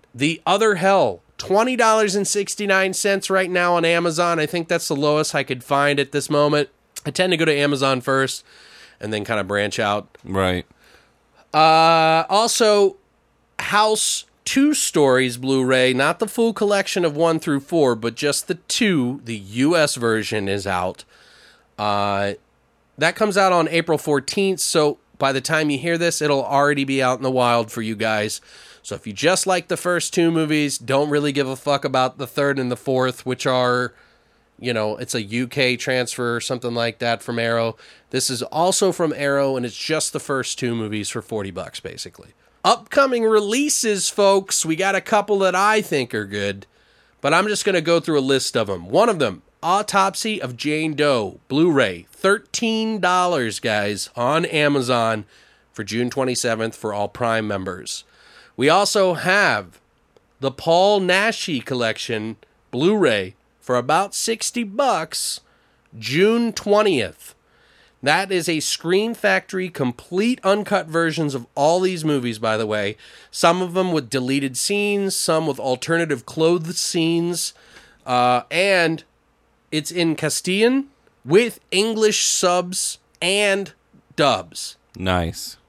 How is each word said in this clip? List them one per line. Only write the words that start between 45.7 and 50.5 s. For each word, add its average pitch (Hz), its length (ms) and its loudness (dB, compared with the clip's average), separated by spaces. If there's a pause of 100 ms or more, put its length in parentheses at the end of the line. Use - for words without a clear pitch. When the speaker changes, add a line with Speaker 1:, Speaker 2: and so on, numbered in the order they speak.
Speaker 1:
think 143 320 -4
are 107 100 -4
good, 101 420 -6 (540)
but 143 140 2
I'm 190 120 4
just 208 180 -4
gonna 185 180 2
go 170 180 2
through 156 180 0
a - 20 0
list 131 360 0
of 107 140 0
'em. 87 180 -6
One 196 220 4
of 185 80 0
them, 110 240 -2 (200)
Autopsy 196 800 0
of 127 160 -8